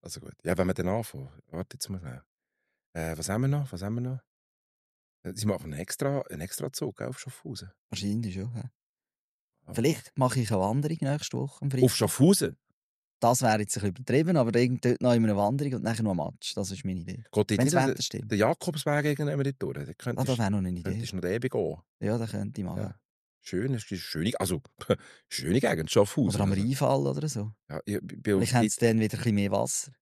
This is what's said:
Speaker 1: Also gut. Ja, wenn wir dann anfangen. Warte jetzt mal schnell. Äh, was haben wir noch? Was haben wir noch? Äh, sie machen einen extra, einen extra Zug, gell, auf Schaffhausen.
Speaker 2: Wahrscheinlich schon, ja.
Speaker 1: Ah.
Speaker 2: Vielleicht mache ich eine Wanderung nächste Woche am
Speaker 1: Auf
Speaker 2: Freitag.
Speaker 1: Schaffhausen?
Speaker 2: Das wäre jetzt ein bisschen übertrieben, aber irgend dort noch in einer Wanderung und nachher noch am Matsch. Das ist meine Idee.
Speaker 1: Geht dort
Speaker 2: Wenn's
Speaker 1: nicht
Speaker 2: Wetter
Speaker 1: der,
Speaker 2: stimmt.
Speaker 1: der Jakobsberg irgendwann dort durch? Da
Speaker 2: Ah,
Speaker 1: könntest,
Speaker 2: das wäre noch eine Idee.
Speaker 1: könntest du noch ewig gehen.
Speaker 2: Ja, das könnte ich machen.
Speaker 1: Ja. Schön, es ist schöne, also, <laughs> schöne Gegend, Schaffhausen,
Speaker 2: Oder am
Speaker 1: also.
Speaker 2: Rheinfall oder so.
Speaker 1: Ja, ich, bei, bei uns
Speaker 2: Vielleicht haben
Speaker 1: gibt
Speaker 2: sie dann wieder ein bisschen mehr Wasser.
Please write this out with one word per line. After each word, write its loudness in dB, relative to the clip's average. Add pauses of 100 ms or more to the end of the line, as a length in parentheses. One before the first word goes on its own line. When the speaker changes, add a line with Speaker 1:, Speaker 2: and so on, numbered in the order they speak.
Speaker 1:
Also -14
gut. -16 (100)
Ja, 2
wenn 4
wir 2
dann -2
anfangen. -6 (220)
Warte -10
jetzt -8
mal -6
schnell. -14 (720)
Äh, -4
was -6
haben 0
wir 2
noch? -2
Was -8
haben -4
wir -4
noch? -6 (1040)
Äh, -10
sie -4
machen -2
einen -8
extra, -2
einen -10
extra -8
Zug, -6
gell, -8
auf -8
Schaffhausen. -12 (180)
Speaker 2:
Wahrscheinlich -4
schon, -6
ja. -10 (960)
Speaker 1:
Ah. -16
Speaker 2:
Vielleicht 0
mache 4
ich 0
eine 2
Wanderung 0
nächste -2
Woche -6
am -4
Speaker 1:
Auf -4
Speaker 2:
Freitag. 6
Speaker 1:
Schaffhausen? 4 (600)
Speaker 2:
Das 6
wäre 4
jetzt -2
ein -4
bisschen 2
übertrieben, 2
aber 4
irgend 2
dort 2
noch 6
in 6
einer 4
Wanderung 0
und -6
nachher -2
noch 2
am 0
Matsch. -6
Das -4
ist -10
meine -4
Idee. -10
Speaker 1:
Geht 2
dort 2
Speaker 2:
Wenn's 4
Speaker 1:
nicht 2
Speaker 2:
Wetter 4
Speaker 1:
der, -2
Speaker 2:
stimmt. -8
Speaker 1:
der 0
Jakobsberg 0
irgendwann -2
dort -2
durch? -6
Da -12 (220)
Speaker 2:
Ah, -2
Speaker 1:
könntest, 0
Speaker 2:
das 2
wäre 2
noch 0
eine -2
Idee. -4
Speaker 1:
könntest -4
du -4
noch -4
ewig -2
gehen. -2 (220)
Speaker 2:
Ja, -2
das -4
könnte -8
ich -4
machen. -6
Speaker 1:
Ja. -8 (460)
Schön, -4
es -6
ist -6
schöne, -2
also, -2 (180)
<laughs> 0 (280)
schöne 0
Gegend, 0
Schaffhausen, 4
Speaker 2:
Oder 4
am 4
Speaker 1:
also. 2
Speaker 2:
Rheinfall 2
oder -2
so. -6 (160)
Speaker 1:
Ja, -8
ich, -2
bei, -12
bei 2
uns 4
Speaker 2:
Vielleicht 0
haben 6
Speaker 1:
gibt 4
Speaker 2:
sie -4
dann 6
wieder 2
ein -4
bisschen 2
mehr 2
Wasser. -2 (100)